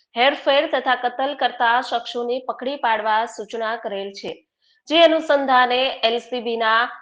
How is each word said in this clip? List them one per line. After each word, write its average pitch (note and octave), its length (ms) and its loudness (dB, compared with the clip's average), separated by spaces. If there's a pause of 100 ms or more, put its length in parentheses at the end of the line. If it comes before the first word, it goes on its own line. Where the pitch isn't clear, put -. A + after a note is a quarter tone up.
(180)
હેરફેર C#4+ 560 2
તથા C4 220 0
કતલ C4 400 -4
કરતા A#3+ 460 0
શખ્સોને A#3+ 680 -6
પકડી B3+ 280 -6
પાડવા A3 500 0
સૂચના A3+ 500 -8
કરેલ G3 360 -8
છે. - 360 -14 (400)
જે D#4+ 140 4
અનુસંધાને C4+ 1000 4
એલ A#3 160 2
સી B3 220 -8
બીના A3+ 480 0 (120)